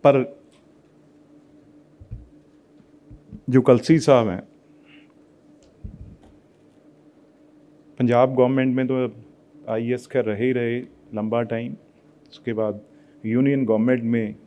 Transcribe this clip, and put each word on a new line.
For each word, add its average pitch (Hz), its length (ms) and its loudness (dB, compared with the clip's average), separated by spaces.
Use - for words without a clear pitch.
पर 131 360 2
जो 127 100 6
कलसी 135 380 4
साहब 123 300 4
हैं, 92 140 -6
पंजाब 127 360 2
गवर्नमेंट 127 420 2
में 131 100 -2
तो 127 300 -4
आईएएस 117 380 -6
खैर 123 180 -2
रहे 107 220 -4
ही 127 60 0
रहे 120 280 -4
लंबा 110 280 -2
टाइम, 117 340 -8
उसके - 220 -10
बाद 107 280 -4
यूनियन 135 380 0
गवर्नमेंट 117 380 0
में 113 320 -4